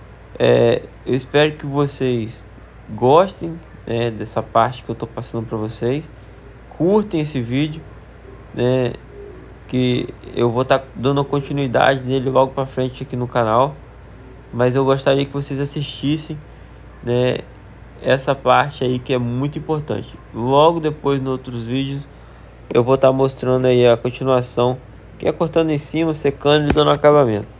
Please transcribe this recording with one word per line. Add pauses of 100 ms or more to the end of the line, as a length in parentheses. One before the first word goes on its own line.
(360)
é, (240)
eu
espero
que
vocês (460)
gostem, (260)
né,
dessa
parte
que
eu
tô
passando
pra
vocês. (600)
Curtem
esse
vídeo, (720)
né, (720)
que (260)
eu
vou
tá (140)
dando
continuidade
nele
logo
pra
frente
aqui
no
canal. (800)
Mas
eu
gostaria
que
vocês
assistissem, (640)
né, (600)
essa
parte
aí
que
é
muito
importante. (160)
Logo
depois,
nos
outros
vídeos, (680)
eu
vou
tá
mostrando
aí
a
continuação, (400)
que
é
cortando
em
cima,
secando
e
dando
acabamento, (120)